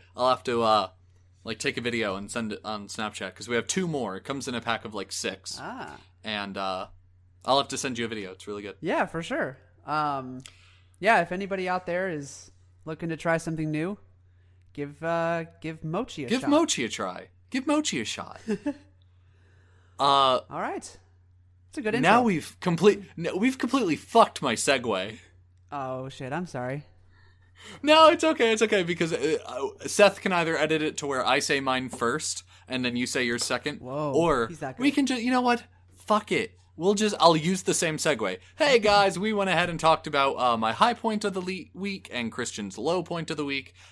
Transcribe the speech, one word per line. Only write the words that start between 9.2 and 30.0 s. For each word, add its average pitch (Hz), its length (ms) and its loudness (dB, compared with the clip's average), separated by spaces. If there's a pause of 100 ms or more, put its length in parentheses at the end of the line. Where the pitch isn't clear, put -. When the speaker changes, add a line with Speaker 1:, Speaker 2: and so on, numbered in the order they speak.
Speaker 2:
sure. 233 340 -6 (260)
Um, 139 580 -4 (580)
yeah, 196 220 4
if 170 100 -4
anybody 190 360 -6
out 180 200 -4
there 180 220 -2
is 143 420 -12 (340)
looking 160 240 -8
to 160 80 -6
try 165 200 0
something 160 340 -4
new, 165 260 -4 (760)
give, 147 300 -10
uh, 165 420 -2 (140)
give 160 240 -10
mochi 175 420 -6
a - 20 -6
Speaker 1:
Give 254 140 0
Speaker 2:
shot. 277 100 0
Speaker 1:
mochi 302 340 2
a 107 40 -4
try. 92 400 -8 (200)
Give 269 160 -4
mochi 302 340 0
a 156 60 -4
shot. - 380 -10
Speaker 2:
<laughs> 226 60 -6 (1500)
Speaker 1:
Uh, 135 400 4 (100)
Speaker 2:
All 147 120 -10
right. 311 360 -8 (720)
It's - 80 -20
a 208 40 -6
good 214 140 -2
intro. 170 140 4
Speaker 1:
now 233 140 6
we've 180 360 -2
complete-, 190 440 4 (120)
no, 165 200 -4
we've 254 220 0
completely 233 380 0
fucked - 460 4
my 127 140 0
segue. 110 640 0 (520)
Speaker 2:
Oh, 131 380 -8
shit. 131 240 -10
I'm 170 140 -6
sorry. 131 360 -8 (1000)
Speaker 1:
No, 311 260 8
it's 320 140 4
okay. 254 280 4
It's 220 120 2
okay 214 200 4
because, 165 300 -2
uh, 147 320 0
uh, 131 420 -6
Seth 196 340 6